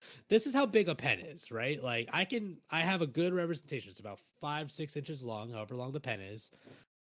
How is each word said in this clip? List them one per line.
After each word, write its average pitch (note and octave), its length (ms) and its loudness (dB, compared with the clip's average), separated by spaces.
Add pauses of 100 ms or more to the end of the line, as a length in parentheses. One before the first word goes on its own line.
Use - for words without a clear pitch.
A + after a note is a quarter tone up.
(300)
This A3 160 8
is C#4 80 -4
how C4+ 120 6
big G3+ 240 6
a D#3 60 2
pen A#2+ 240 2
is, C#3+ 320 -14
right? B2 320 -2
Like, A#2 300 0
I F3+ 120 4
can, G3+ 320 -4 (120)
I D#3+ 120 2
have F3+ 200 4
a D#3+ 60 4
good E3 260 2
representation. E3 560 -2
It's F#2 100 -18
about G2+ 200 -10 (220)
five, D3+ 300 -4
six D3+ 240 -6
inches C#3+ 280 -6
long, A2+ 280 -4
however A2 240 -6
long B2 180 -4
the D3 60 -4
pen A#2+ 220 -4
is. G2+ 300 -12 (580)